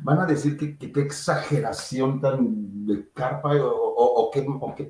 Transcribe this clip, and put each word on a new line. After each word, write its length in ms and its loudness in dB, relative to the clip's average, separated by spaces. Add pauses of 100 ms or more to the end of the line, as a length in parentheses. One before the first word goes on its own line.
van 160 2
a 60 0
decir 320 0
que, 200 -6
que 140 -12
qué 100 0
exageración 1160 -2
tan 680 0
de 280 -2
carpa, 420 0
o, 160 4
o, 560 4
o 40 -6
qué, 160 0
o 280 -6
qué 140 -8